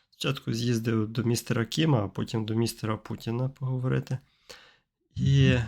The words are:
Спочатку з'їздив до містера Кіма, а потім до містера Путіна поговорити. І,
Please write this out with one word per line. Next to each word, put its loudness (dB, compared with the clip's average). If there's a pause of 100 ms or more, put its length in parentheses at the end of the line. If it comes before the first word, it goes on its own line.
Спочатку -4
з'їздив 0
до -2
містера 0
Кіма, 2
а -4
потім -4
до -2
містера -2
Путіна -6
поговорити. -4 (960)
І, 6 (120)